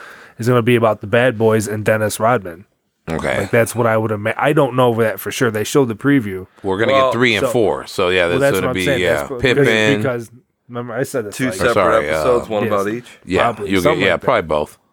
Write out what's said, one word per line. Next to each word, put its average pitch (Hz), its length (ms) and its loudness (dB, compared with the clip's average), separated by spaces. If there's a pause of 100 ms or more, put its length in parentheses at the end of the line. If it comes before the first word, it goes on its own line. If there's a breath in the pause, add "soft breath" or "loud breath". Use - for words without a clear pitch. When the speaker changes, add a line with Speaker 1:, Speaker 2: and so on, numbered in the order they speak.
(380 loud breath)
Speaker 1:
is 113 100 -2
gonna 123 140 4
be 120 140 4
about 110 240 2
the 110 60 -12
Bad 120 320 2
Boys 110 300 2
and 107 160 -6
Dennis 110 360 0
Rodman. 101 440 0 (460)
Speaker 2:
Okay. 76 280 -2
Speaker 1:
Like, 98 120 -4
that's 113 240 0
what 117 120 0
I 110 100 2
would 110 140 -2
ima-, 107 260 -4
I 139 160 0
don't 135 240 0
know 123 200 4
that 107 220 0
for 101 120 -8
sure. 117 200 0
They 107 140 -4
showed 139 240 2
the 110 60 -6
preview. 104 520 -2 (160)
Speaker 2:
We're 95 160 -2
gonna 113 140 2
Speaker 3:
Well, 135 180 4
Speaker 2:
get 113 40 -2
three 117 200 2
and 101 120 0
Speaker 1:
so, 123 60 -4
Speaker 2:
four. 90 340 0
So, 90 240 -2
yeah, 90 160 2
Speaker 1:
well, 85 60 0
Speaker 2:
this 87 80 0
Speaker 1:
that's 139 160 2
Speaker 2:
would 92 80 -2
Speaker 1:
what 90 40 -2
I'm 87 60 -4
Speaker 2:
be, 92 100 -2
Speaker 1:
saying. 131 180 0
Speaker 2:
yeah, 82 120 0
Speaker 1:
That's 71 160 -4
what, 120 100 -10
Speaker 2:
Pippen. 117 560 2
Speaker 1:
because, 120 340 -4 (380)
remember, 120 240 -10
I 127 120 -4
said 123 200 -6
this, 101 120 -12
Speaker 3:
Two 131 100 -4
Speaker 1:
like, 117 80 -4
Speaker 3:
separate 117 180 0
Speaker 2:
Sorry, 92 380 2
uh, - 20 0
Speaker 3:
episodes, 80 380 0
one 104 140 -2
Speaker 1:
yes. 107 80 -2
Speaker 3:
about 101 160 0
each. 120 180 -8 (180)
Speaker 2:
Yeah, 87 200 0
Speaker 1:
Probably, 107 260 -4
Speaker 2:
you 98 60 2
get, 92 80 2
Speaker 1:
something - 200 2
Speaker 2:
yeah, 92 80 4
Speaker 1:
like 80 80 -2
that. - 60 -12
Speaker 2:
probably 110 220 2
both. 76 300 -2 (140)